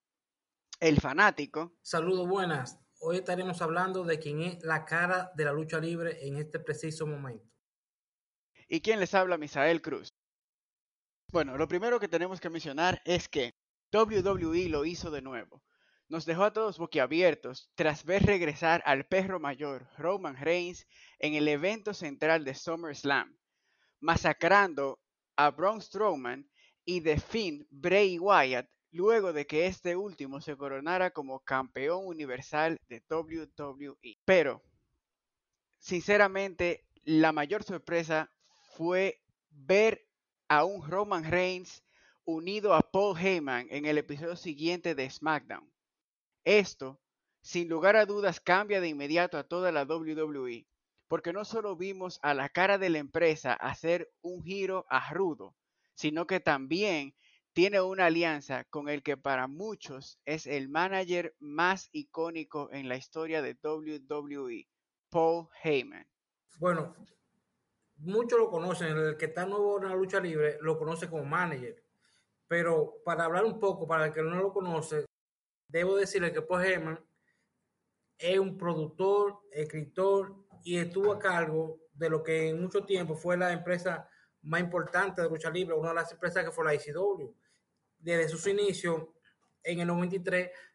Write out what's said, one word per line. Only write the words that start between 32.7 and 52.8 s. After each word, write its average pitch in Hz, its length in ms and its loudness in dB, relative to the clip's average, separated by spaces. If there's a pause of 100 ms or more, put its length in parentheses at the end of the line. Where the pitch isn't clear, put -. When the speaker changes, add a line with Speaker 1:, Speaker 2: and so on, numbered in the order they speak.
Speaker 1:
de 117 200 -16
W 160 460 -6
W 139 380 -12 (100)
E. 117 200 -18
Pero, 151 380 4 (1160)
sinceramente, 190 1040 2 (200)
la 156 260 6
mayor 151 320 -2
sorpresa 160 680 -2 (460)
fue 180 480 0 (260)
ver 185 580 4 (420)
a 151 160 6
un 180 220 -6
Roman 190 360 0
Reigns 180 600 -2 (420)
unido 185 500 2
a 156 60 8
Paul 190 360 2
Heyman 151 540 0
en 147 140 -4
el 151 120 4
episodio 147 380 -4
siguiente 170 580 -4
de 135 160 -4
SmackDown. - 640 -4 (720)
Esto, 185 580 2 (400)
sin 175 280 -4
lugar 170 260 6
a 214 100 8
dudas, 202 340 0
cambia 202 400 2
de 175 100 0
inmediato 156 500 0
a 139 60 -8
toda 180 260 0
la 143 140 0
W 156 280 -4
W 147 400 -4
E, 113 140 -14 (400)
porque 165 260 -4
no 208 100 -6
solo 208 320 -6
vimos 185 460 -8
a 143 140 2
la 135 140 -2
cara 196 280 4
de 185 140 2